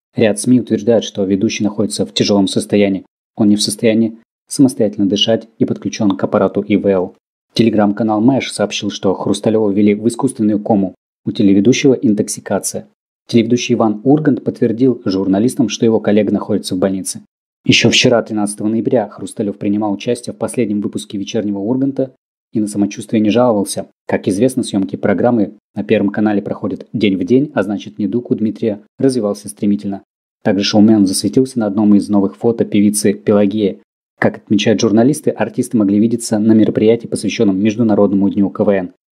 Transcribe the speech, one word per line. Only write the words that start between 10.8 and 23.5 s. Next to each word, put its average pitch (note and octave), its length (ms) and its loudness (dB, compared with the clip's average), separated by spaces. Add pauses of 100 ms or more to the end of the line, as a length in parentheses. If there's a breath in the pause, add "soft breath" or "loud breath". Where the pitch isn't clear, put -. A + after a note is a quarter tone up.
У G#2+ 60 -4
телеведущего G#2 600 4
интоксикация. - 960 -4 (400)
Телеведущий A#2+ 460 0
Иван G#2+ 280 0
Ургант C#3 400 2
подтвердил A#2 640 0
журналистам, G2 640 0
что - 160 -2
его A2 160 4
коллега G#2 320 2
находится G2+ 420 -4
в F2+ 40 -4
больнице. F#2+ 420 -4 (440)
Ещё B2 240 4
вчера, A#2 320 4
тринадцатого G#2 460 -4
ноября, A2 400 0
Хрусталёв G2+ 500 -8
принимал G#2 360 -2
участие A#2+ 400 -6
в - 40 -20
последнем G#2+ 440 -2
выпуске G#2 360 -8
«Вечернего G2+ 420 -4
Урганта» C3 520 -2 (400)
и A2+ 80 -4
на G#2 80 0
самочувствие G#2 540 -2
не G#2+ 80 2
жаловался. G#2 580 0 (180)